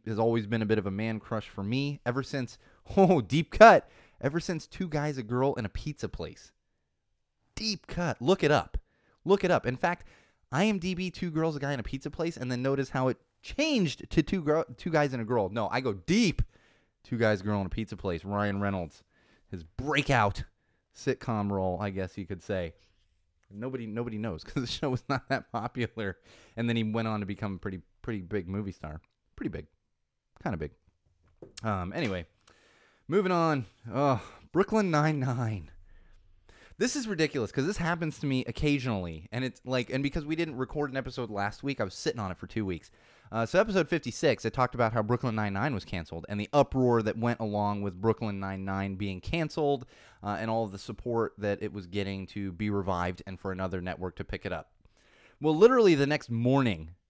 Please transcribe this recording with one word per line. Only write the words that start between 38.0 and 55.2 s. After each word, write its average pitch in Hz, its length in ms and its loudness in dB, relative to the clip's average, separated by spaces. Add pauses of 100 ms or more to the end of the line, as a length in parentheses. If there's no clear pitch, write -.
to - 60 -4
me 131 200 0
occasionally. 117 840 -2
And 123 140 -4
it's - 180 -10
like, 127 260 -2
and 135 140 -2
because 143 220 -2
we 156 100 -2
didn't 160 220 -4
record 135 340 -4
an 131 60 -6
episode 123 340 -6
last 101 320 -4
week, 139 160 -4
I 107 60 0
was 92 80 -6
sitting - 260 -4
on 98 100 -4
it 90 80 -8
for - 100 -10
two 107 180 -4
weeks. 87 260 -6 (400)
Uh, 113 140 0
so 175 140 4
episode 190 280 2
fifty-six, 151 560 0
I 113 60 -2
talked 123 240 0
about 117 180 2
how 110 120 0
Brooklyn 117 320 0
Nine-Nine 107 400 -2
was 95 100 -6
canceled 82 440 -8
and 104 100 -4
the 104 120 -6
uproar 127 520 4
that 107 120 -2
went 117 240 -2
along 104 440 -2
with 92 180 -6
Brooklyn 107 380 0
Nine-Nine 95 560 -6
being 95 260 -6
canceled, 151 640 -2 (380)
uh, 101 160 -4
and 113 100 -4
all 113 140 0
of 101 80 -6
the 98 80 -12
support 117 580 -2
that 101 240 -2
it 107 100 -6
was 95 140 -10
getting 98 400 -4
to 98 260 -6
be 104 200 -2
revived 90 560 0
and 95 120 -10
for 98 120 -6
another 92 300 -4
network 90 340 -6
to - 80 -10
pick - 240 -8
it 90 40 -4
up. 80 200 -8 (680)